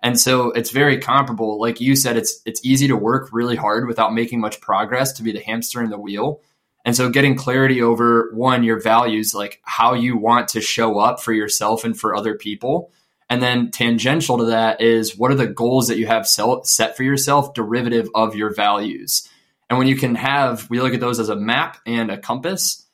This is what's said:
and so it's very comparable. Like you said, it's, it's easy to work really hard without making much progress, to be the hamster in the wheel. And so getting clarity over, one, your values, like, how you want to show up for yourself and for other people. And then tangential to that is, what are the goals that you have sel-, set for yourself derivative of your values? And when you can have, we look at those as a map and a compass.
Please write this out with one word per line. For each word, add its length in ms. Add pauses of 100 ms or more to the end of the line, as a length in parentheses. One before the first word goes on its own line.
and 160
so 320
it's 180
very 300
comparable. 600
Like 220
you 140
said, 220
it's, 280
it's 180
easy 240
to 80
work 360
really 240
hard 320
without 260
making 260
much 220
progress, 520
to 100
be 80
the 80
hamster 440
in 60
the 80
wheel. 440 (440)
And 100
so 140
getting 260
clarity 460
over, 520
one, 300
your 160
values, 540
like, 300
how 300
you 220
want 340
to 120
show 380
up 200
for 140
yourself 500
and 160
for 160
other 200
people. 560 (380)
And 120
then 300
tangential 680
to 80
that 340
is, 380
what 140
are 40
the 120
goals 400
that 100
you 100
have 180
sel-, 380
set 320
for 80
yourself 500
derivative 600
of 200
your 180
values? 720 (420)
And 80
when 120
you 80
can 180
have, 540
we 100
look 140
at 80
those 180
as 80
a 80
map 500
and 240
a 80
compass. 760